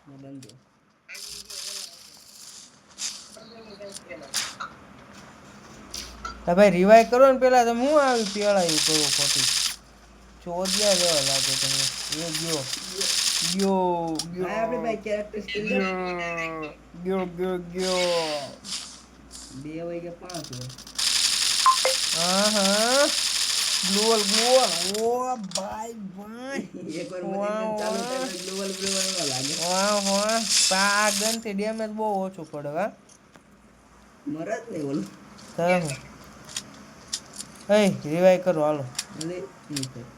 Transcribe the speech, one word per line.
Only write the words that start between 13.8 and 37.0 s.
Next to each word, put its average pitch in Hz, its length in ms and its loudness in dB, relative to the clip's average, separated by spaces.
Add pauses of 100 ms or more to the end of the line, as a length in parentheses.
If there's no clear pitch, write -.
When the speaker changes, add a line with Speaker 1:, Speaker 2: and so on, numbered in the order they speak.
Speaker 2:
ગયો. 180 160 -8
Speaker 1:
ભાઈ 180 160 -4
આપણે 226 180 -2
ભાઈ 220 200 -4
કેરેક્ટર 208 440 -6
સ્કિલ 208 220 -6
લે. 202 140 0
Speaker 2:
ગયો, 170 920 -4 (320)
ગયો, 185 220 0
ગયો, 180 320 -4
ગયો. 175 920 -2 (1000)
Speaker 1:
બે 151 280 -10
હોય 170 180 -8
કે 170 100 -12
પાંચ 170 380 -12
હોય. 127 220 -12 (1400)
Speaker 2:
હા, 185 360 4
હા. 214 580 4 (800)
ગ્લોવલ, 214 360 4
ગ્લોવલ. 226 480 4 (280)
ઓ 247 360 0
ભાઈ, 208 580 -8 (160)
ભાઈ. 214 580 -10 (140)
Speaker 1:
<laughs> 160 180 -8
એક 175 120 -10
વાર 180 100 -10
Speaker 2:
વાહ, 180 100 -6
Speaker 1:
મરી 196 80 -4
જાય 214 380 -2
ચાલુ 214 220 -2
Speaker 2:
વાહ. 240 80 -4
Speaker 1:
થાય 262 160 -4
એટલે 185 160 -6
ગ્લોવલ, 190 320 -6
ગ્લોવલ 190 400 -2
ન 170 160 -4
લાગે. 135 320 -4
Speaker 2:
વાહ, 185 340 2 (100)
વાહ. 208 380 2 (240)
પા-, 196 300 4
આ 214 140 4
ગનથી 220 440 -2
ડેમેજ 220 360 -4
બહુ 220 160 -4 (160)
ઓછું 190 300 -8
પડે, 147 180 -8
હા? 175 220 -2 (1300)
Speaker 1:
મરે 160 260 -6
જ 466 180 -6
નહીં 165 160 -6
ઓલું. 156 200 -2 (460)
Speaker 2:
તારે 180 280 4
હું? 156 120 -2 (1800)